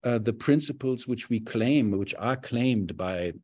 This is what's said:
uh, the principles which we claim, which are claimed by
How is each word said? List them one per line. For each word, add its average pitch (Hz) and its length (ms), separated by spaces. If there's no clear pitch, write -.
uh, 120 140
the 110 140
principles 131 720
which 120 220
we 113 120
claim, 113 520
which 98 260
are 123 180
claimed 117 600
by 90 360